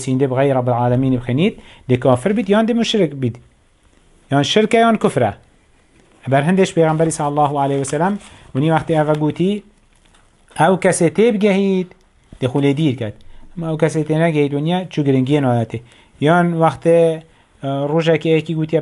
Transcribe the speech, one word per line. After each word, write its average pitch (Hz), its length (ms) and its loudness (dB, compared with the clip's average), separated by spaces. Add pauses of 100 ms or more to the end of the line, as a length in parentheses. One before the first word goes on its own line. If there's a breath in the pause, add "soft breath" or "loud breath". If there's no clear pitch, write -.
سیندە 131 280 0
بغەی 135 220 2
رب 127 160 0
العالمین 123 500 0
بخەنیت، 151 340 0 (360 loud breath)
دێ 127 140 2
کافر 131 300 2
بیت 208 160 -2
یان 214 180 2
دێ 240 40 0
مشرک 220 420 0
بیت. 131 220 -4 (960)
یان 139 120 2
شرکە 220 420 2
یان 226 180 2
کوفرە. 120 280 0 (920)
هەبەر 139 220 0
هەندێش 185 300 2
پێغەمبەری 160 400 2
صلی 151 100 -2
الله 147 360 0
عليه 139 180 -2
وسلم 160 320 -2 (420 loud breath)
ونی 151 180 0
وەختی 160 260 -2
ئەڤە 151 240 0
گوتی، 180 400 -2 (960)
«ئەو 170 140 4 (100)
کەسێ 175 240 2 (100)
تێبگەهیت، 196 720 2 (500)
دێ 127 120 -2
خولێ 143 280 2
دیر 147 160 0
کات.» 110 200 -8 (360 soft breath)
ئەمە 170 180 -10
ئەو 160 120 -6
کەسێ 156 260 0
تێ 156 160 -2
نەگەهیت 147 340 0
ونیە 165 220 -2 (120)
چوو 151 160 -2
گرنگیە 135 380 2
نوایەتێ. 120 340 -2 (420 soft breath)
یان 170 260 2 (140)
وەختێ، 165 380 2 (640 soft breath)
ئە، 139 60 -4 (220)
ڕۆژێکی 160 400 0
ئەیەکی 160 280 0
گوتیە 156 220 -2